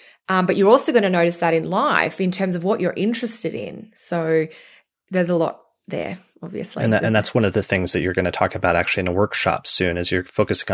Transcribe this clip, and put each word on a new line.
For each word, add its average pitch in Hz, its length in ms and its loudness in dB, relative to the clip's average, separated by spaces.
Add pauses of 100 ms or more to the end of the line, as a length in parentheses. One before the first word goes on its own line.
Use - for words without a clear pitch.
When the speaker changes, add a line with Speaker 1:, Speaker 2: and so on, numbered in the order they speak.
(280)
Speaker 1:
um, 190 180 2
but 190 120 2
you're 196 120 6
also 277 220 6
gonna 214 180 4
notice 170 280 2
that 165 160 0
in 160 160 0
life 185 500 0
in 185 120 0
terms 185 220 -2
of 175 120 -4
what 208 160 0
you're 180 160 0
interested 220 580 -4
in. 98 400 -12
So 160 520 0 (640)
there's 180 200 0
a 175 60 2
lot 165 260 -2 (260)
there, - 320 -8 (240)
obviously. - 400 -8
Speaker 2:
And 113 80 2
that, 107 140 2
and 110 100 2
that's 104 180 0
one 113 120 2
of 95 80 0
the 104 100 2
things 92 300 -2
that 87 80 0
you're 90 120 0
gonna 90 160 0
talk - 260 0
about 92 200 2
actually 87 260 0
in 92 60 -2
a 87 60 -2
workshop - 520 0
soon, 87 320 0
is 87 140 -2
you're 92 140 0
focusing - 480 -2